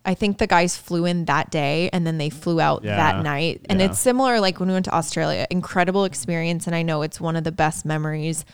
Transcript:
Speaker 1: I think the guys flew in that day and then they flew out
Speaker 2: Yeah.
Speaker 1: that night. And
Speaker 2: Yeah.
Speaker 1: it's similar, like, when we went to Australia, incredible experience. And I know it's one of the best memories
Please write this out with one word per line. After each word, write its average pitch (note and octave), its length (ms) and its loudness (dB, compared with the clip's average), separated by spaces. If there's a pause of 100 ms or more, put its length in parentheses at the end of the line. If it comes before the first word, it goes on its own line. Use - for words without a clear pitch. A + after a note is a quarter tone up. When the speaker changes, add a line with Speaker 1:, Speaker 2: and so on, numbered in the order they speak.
Speaker 1:
I F#3+ 100 0
think G3+ 240 0
the G#3+ 80 0
guys F3 300 4
flew E3+ 280 -2
in F3 220 0
that D3 240 0
day D#3 420 0
and F3 140 0
then D#3+ 120 -2
they D3+ 120 -2
flew E3 300 -2
out D3+ 240 2
Speaker 2:
Yeah. G#2 120 -2
Speaker 1:
that D#3+ 260 2
night. D3 460 -2
And F#3+ 120 2
Speaker 2:
Yeah. F#3+ 60 4
Speaker 1:
it's - 140 -2
similar, B3 400 4
like, F#3+ 200 2
when F3+ 80 0
we F#3 60 2
went F#3 120 0
to - 80 -2
Australia, D#3+ 560 0
incredible F#3 540 0
experience. E3+ 640 -2
And E3+ 80 -2
I E3 80 0
know D#3 200 0
it's - 180 -6
one E3 160 -2
of D#3+ 80 -2
the E3 80 -2
best D#3+ 320 0
memories D#3 680 -2